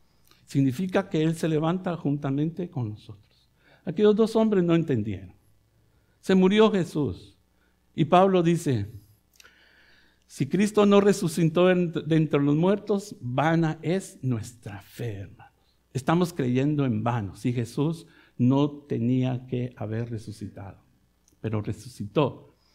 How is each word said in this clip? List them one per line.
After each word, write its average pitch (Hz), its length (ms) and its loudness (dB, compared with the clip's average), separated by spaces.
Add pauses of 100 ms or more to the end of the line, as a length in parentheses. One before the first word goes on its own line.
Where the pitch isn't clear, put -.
(460)
Significa 180 640 -2
que 156 140 0
Él 160 120 0
se 165 120 -4
levanta 165 500 -2
juntamente 147 720 -4
con 120 200 -6
nosotros. - 600 -20 (340)
Aquellos 208 320 2
dos 220 200 2
hombres 214 280 4
no 170 120 4
entendieron. 107 580 -2 (840)
Se - 160 2
murió 202 360 6
Jesús. 156 640 -4 (580)
Y 156 100 0
Pablo 180 380 4
dice, 143 480 0 (1400)
"Si - 200 -6
Cristo 208 380 2
no 202 160 6
resucitó 180 720 2
en-, 180 200 0
de 160 240 -2
entre 151 260 2
los 143 140 2
muertos, 196 680 -2
vana 156 600 0
es 185 400 -6
nuestra 107 600 -8
fe", 110 400 -10
hermanos. - 320 -20 (400)
Estamos 165 400 0
creyendo 139 520 0
en 110 180 0
vano. 113 320 -4
Si 123 180 -4
Jesús 143 520 -4 (320)
no 139 320 2
tenía 127 800 -4
que 123 300 -6
haber 110 340 -8
resucitado, 101 680 -14 (640)
pero 107 200 -4
resucitó. - 920 -4 (200)